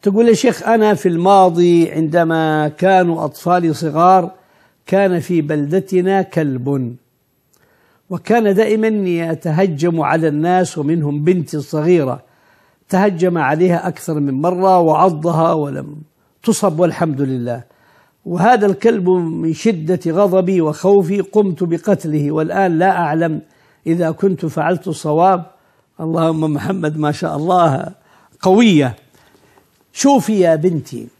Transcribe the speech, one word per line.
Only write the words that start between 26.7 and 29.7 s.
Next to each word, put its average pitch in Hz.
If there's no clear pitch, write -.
ما 151
شاء 156
الله 160
قوية. 185